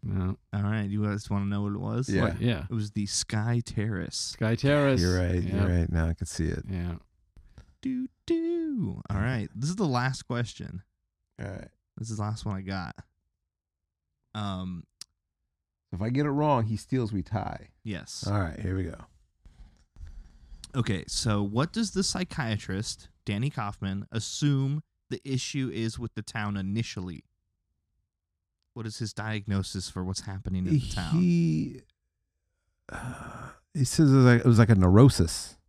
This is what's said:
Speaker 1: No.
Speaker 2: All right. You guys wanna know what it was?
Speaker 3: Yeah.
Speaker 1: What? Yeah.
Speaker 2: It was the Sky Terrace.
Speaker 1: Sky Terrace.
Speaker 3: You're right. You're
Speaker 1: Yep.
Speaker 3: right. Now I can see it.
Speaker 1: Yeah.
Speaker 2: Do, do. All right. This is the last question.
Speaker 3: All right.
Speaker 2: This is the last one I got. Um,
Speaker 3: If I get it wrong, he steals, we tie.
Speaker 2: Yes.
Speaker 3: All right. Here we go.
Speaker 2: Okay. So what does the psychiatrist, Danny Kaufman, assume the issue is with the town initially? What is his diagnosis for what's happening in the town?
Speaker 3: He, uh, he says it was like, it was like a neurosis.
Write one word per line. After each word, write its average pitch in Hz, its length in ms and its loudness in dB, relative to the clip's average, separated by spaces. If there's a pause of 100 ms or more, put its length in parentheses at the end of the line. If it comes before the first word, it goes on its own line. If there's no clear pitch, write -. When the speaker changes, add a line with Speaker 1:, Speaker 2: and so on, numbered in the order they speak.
Speaker 1:
No. 95 340 -2 (180)
Speaker 2:
All 101 80 -2
right. 104 260 -2
You 104 160 0
guys 104 240 -2
wanna 101 180 -2
know 101 160 -2
what 101 100 -2
it 101 80 -4
was? 110 280 -4
Speaker 3:
Yeah. 98 140 2
Speaker 1:
What? 85 180 0
Yeah. 113 300 0
Speaker 2:
It - 40 -4
was 104 180 -4
the 101 140 -2
Sky 117 580 -2
Terrace. 101 520 -4
Speaker 1:
Sky - 380 -2
Terrace. 139 460 4
Speaker 3:
You're 90 180 4
right. 90 240 2
You're 90 140 -2
Speaker 1:
Yep. 98 120 2
Speaker 3:
right. 85 240 2
Now 82 160 2
I 85 60 0
can - 120 -6
see - 200 -2
it. 82 240 -4
Speaker 1:
Yeah. 87 240 -4 (880)
Speaker 2:
Do, 254 240 -4 (200)
do. 330 840 -2
All 104 80 -2
right. 117 360 -2
This 131 140 -4
is 180 80 -4
the 214 100 0
last 127 360 0
question. - 600 -6 (600)
Speaker 3:
All 98 60 -8
right. 95 200 -12 (300)
Speaker 2:
This 113 120 -10
is 107 80 -8
the 107 40 -4
last 107 240 -6
one 101 100 -4
I 95 60 -8
got. 95 320 -8 (1400)
Um, 92 500 -6 (1080)
Speaker 3:
If 90 80 -6
I 110 100 -2
get 139 160 2
it 147 40 0
wrong, 143 360 2
he 110 100 -2
steals, 117 360 -2
we 95 100 -2
tie. - 460 -6 (160)
Speaker 2:
Yes. - 460 -10
Speaker 3:
All 101 80 0
right. - 220 -4
Here 95 160 -2
we 95 80 -2
go. 82 120 -8 (1800)
Speaker 2:
Okay. 113 320 0
So 104 340 0
what 113 300 -2
does 220 180 -2
the 185 140 -2
psychiatrist, 113 1040 -6 (180)
Danny 110 240 -2
Kaufman, 101 600 -6
assume 139 720 -2 (280)
the - 140 -8
issue 131 500 -4
is 113 240 -4
with 117 160 -10
the 107 80 -8
town 104 340 -6
initially? 98 680 -6 (1500)
What 113 120 -8
is 107 120 -8
his 110 140 -4
diagnosis 101 800 -4
for 92 140 -6
what's 92 160 -4
happening 92 480 -4
in 160 60 4
the 139 60 4 (100)
town? 92 200 -4 (100)
Speaker 3:
He, 165 600 0 (1120)
uh, - 560 -12 (260)
he 147 100 0
says 147 280 6
it 135 40 10
was 131 80 10
like, 120 180 10
it - 40 6
was 117 140 10
like 110 80 10
a 113 80 10
neurosis. 95 800 8 (120)